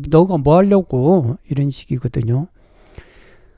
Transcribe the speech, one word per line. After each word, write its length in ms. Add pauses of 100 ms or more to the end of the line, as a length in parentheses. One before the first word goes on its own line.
너가 300
뭐 180
하려고?" 800 (140)
이런 200
식이거든요. 760 (1120)